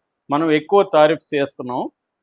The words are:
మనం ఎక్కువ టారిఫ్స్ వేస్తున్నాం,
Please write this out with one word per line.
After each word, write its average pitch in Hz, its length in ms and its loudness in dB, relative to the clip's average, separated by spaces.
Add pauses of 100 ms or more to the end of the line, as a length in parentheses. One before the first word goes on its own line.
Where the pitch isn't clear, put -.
(320)
మనం 156 200 -2
ఎక్కువ 156 300 2
టారిఫ్స్ 156 540 0
వేస్తున్నాం, 131 540 -6 (320)